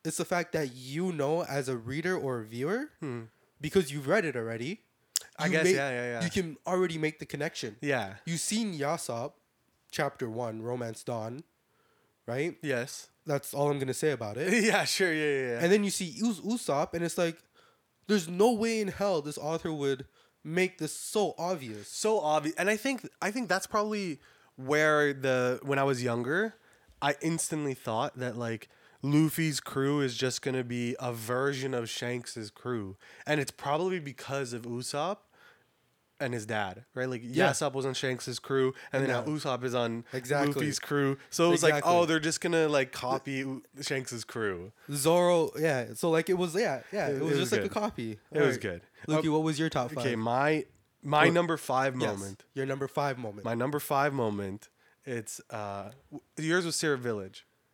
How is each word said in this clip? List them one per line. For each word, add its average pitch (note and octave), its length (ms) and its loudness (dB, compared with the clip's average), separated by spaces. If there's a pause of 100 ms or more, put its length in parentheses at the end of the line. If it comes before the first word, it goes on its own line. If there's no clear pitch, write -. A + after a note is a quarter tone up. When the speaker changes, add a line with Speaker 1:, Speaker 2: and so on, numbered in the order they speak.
Speaker 1:
it's E3 120 -4
the F3 80 0
fact F3 280 -2
that C#3+ 220 -2
you C#3 380 -4
know D#3 320 0
as C3+ 240 -4
a B2+ 80 -2
reader D3 400 -4
or B2+ 240 -2
a A2 40 -8
viewer, D3+ 460 -4 (100)
Speaker 2:
Hmm. A#2+ 220 -6 (380)
Speaker 1:
because D3+ 320 2
you've C#3+ 160 -6
read G3 160 4
it C#3+ 120 -2
already, A2+ 460 -4 (560)
Speaker 2:
I D#3 80 0
Speaker 1:
you - 60 2
Speaker 2:
guess, D#3+ 120 4
Speaker 1:
may, F#3 100 6
Speaker 2:
yeah, C#3 160 0
yeah, A#2+ 300 -4
yeah. - 40 -2
Speaker 1:
you E3 60 0
can E3 260 -2 (100)
already F3 320 0
make D#3 220 -2
the D3 60 -10
connection. C#3+ 540 -6
Speaker 2:
Yeah. A#2+ 340 0 (100)
Speaker 1:
You've E3 160 -4
seen G#3 360 -2
Yasopp, C#3 560 -4 (580)
chapter C#3 380 -2
one, A2 340 -4
Romance A#2 420 -6
Dawn, A#2+ 400 -6 (840)
right? C#3 360 -2
Speaker 2:
Yes. C3 460 -4 (180)
Speaker 1:
That's C#3+ 280 -2
all C#3+ 160 2
I'm C#3+ 80 2
gonna C3 160 -2
say D#3 180 0
about G#2+ 240 -4
it. F3+ 160 0
Speaker 2:
<laughs> A#3 120 4
Yeah, G3 200 4
sure, F3 280 2
yeah, D#3 120 0
yeah, C#3 280 2
yeah. A#2 100 -2
Speaker 1:
And E3+ 100 6
then G3+ 120 6
you F#3+ 60 0
see E3 340 -4
Us-, A3 160 0
Usopp, E3 540 0
and E3+ 100 -2
it's E3 140 -2
like, E3+ 180 2 (720)
there's F#3+ 200 4
no F#3+ 240 6
way A3+ 280 0
in G3+ 80 0
hell F3+ 340 0
this D3 160 -6
author D#3+ 340 -2
would C#3 340 -2 (360)
make F3+ 360 0
this D#3 140 -4
so - 460 -2
obvious. C3 500 -4
Speaker 2:
So A3 300 0
obvious. D3+ 380 2
And F3+ 120 2
I G#3+ 80 4
think, B3+ 320 -2 (140)
I F#3+ 80 0
think A#3 180 -2
that's C#4+ 200 0
probably G#3 500 -2 (380)
where D3 580 4
the, B2+ 480 2
when C#3 160 0
I C3+ 60 4
was C3 180 2
younger, B2+ 520 0 (460)
I C#3+ 220 2
instantly D#3 520 -2
thought B2 440 -2
that, B2 180 -4
like, A2+ 320 -4 (340)
Luffy's D3+ 580 2
crew C#3+ 400 0
is B2+ 160 0
just B2+ 260 -2
gonna B2+ 220 -2
be A#2+ 340 -4
a B2 140 -4
version C3 600 -2
of A#2 160 -2
Shanks's A#2+ 640 -6
crew. G#2 460 -6 (300)
And D3+ 140 2
it's C3 120 -2
probably F3 480 -2
because C#3 520 -6
of A#2 100 -6
Usopp C#3+ 560 -4 (1040)
and B2 120 -2
his A2 100 -4
dad, G#2+ 400 -4 (100)
right? B2+ 140 -4
Like, B2 160 -6
Speaker 1:
Yeah. C#3 280 4
Speaker 2:
Yasopp C#3 200 0
was C3+ 140 -2
on C3 80 -2
Shanks's B2+ 440 -4
crew, C3 360 0 (180)
and C3+ 100 2
then C3+ 60 0
Speaker 1:
Yeah. B2 140 2
Speaker 2:
now B2 40 -6
Usopp C#3+ 380 -2
is B2 100 -2
on A#2 380 0
Speaker 1:
Exactly. C#3+ 400 0
Speaker 2:
Luffy's C#3 260 -2
crew. C#3 380 0 (140)
So E3+ 160 4
it F3 60 8
was E3 120 4
Speaker 1:
Exactly. D3+ 160 6
Speaker 2:
like, D3 60 0
"Oh, F3 180 6
they're D#3 160 2
just D#3 220 -2
gonna, E3 260 4
like, C3+ 240 2
copy C3 460 -4
U-, C3+ 240 -6 (180)
Shanks's B2+ 440 -4
crew." G2 480 -4 (200)
Speaker 1:
Zoro, E3 640 4
yeah. C3+ 360 0
So, E3+ 160 2
like, D#3+ 180 4
it F#3 60 4
was, F3 200 0
yeah, D#3+ 280 0 (100)
yeah. F#3 160 -2
It C#3 80 0
Speaker 2:
It, C3+ 60 -2
Speaker 1:
was D#3 100 0
Speaker 2:
it C#3+ 40 4
Speaker 1:
just C3+ 40 2
Speaker 2:
was B2 120 0
Speaker 1:
like C3 80 4
a - 40 0
Speaker 2:
good. G3+ 80 -4
Speaker 1:
copy. C3 380 -2 (200)
Speaker 2:
It D#3 80 -2
was D3 40 6
Speaker 1:
All C3+ 80 6
right. A#2 100 -2
Speaker 2:
good. F2+ 220 -6 (260)
Speaker 1:
Lukey, D#3 200 2
Speaker 2:
Uh, D3+ 40 4
Speaker 1:
what D#3 120 4
was D#3 140 0
your D#3+ 120 2
top B2 220 -2
five? B2+ 120 -2
Speaker 2:
okay, B2 120 2
my, C3 500 2 (360)
my D3+ 220 6
Speaker 1:
What E3+ 80 8
Speaker 2:
number E3+ 240 2
five C3 420 0
Speaker 1:
Yes, A#2+ 80 0 (120)
Speaker 2:
moment. G2 340 -10
Speaker 1:
your C3+ 140 -4
number C3+ 200 -4
five C#3+ 300 -2
moment. G#2 300 -8
Speaker 2:
My A#2 80 0
number C#3 260 0
five C#3+ 320 2
moment. G2+ 560 -2 (380)
It's, A#2 420 -8
uh, G2+ 440 -8 (200)
w-, D3 80 -12 (160)
yours E3 300 0
was D#3+ 100 -2
Syrup C#3+ 240 0
Village. G#2+ 460 -6 (280)